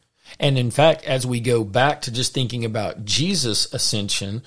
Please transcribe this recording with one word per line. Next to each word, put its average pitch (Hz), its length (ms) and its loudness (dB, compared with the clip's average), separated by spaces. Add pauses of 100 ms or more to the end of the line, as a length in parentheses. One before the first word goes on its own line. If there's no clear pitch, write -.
(380)
And 135 200 0
in 123 140 0
fact, 151 340 4
as 131 200 -2
we 123 140 -2
go 117 240 2
back 123 380 2
to 123 100 -6
just 123 220 -2
thinking 120 320 -2
about 107 400 -6
Jesus' 123 680 0
ascension, 101 720 -2